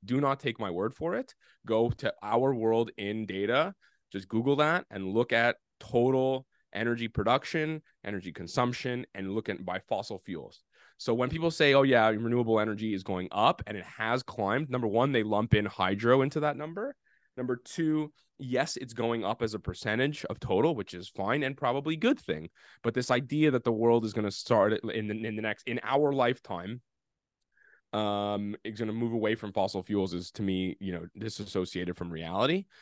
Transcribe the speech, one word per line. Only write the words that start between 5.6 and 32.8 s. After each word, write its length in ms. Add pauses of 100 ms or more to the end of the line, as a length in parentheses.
total 640 (280)
energy 340
production, 720 (220)
energy 300
consumption, 720 (100)
and 180
look 140
at 160
by 240
fossil 320
fuels. 440 (340)
So 160
when 160
people 200
say, 240
"Oh, 100
yeah, 260
renewable 500
energy 340
is 100
going 280
up," 360
and 100
it 80
has 360
climbed, 480
number 180
one, 260
they 100
lump 300
in 120
hydro 560
into 200
that 160
number. 380 (400)
Number 200
two, 580 (240)
yes, 400
it's 160
going 320
up 160
as 140
a 40
percentage 640
of 140
total, 360
which 180
is 160
fine 320
and 160
probably 380
good 240
thing. 300 (340)
But 100
this 160
idea 420
that 120
the 80
world 340
is 80
gonna 180
start 420
in 340
the, 80
in 200
the 60
next, 260
in 160
our 300
lifetime, 680 (1120)
um, 720
is 160
gonna 140
move 200
away 200
from 180
fossil 300
fuels 320
is, 180
to 120
me, 360
you 120
know, 160 (100)
disassociated 800
from 140
reality. 540 (160)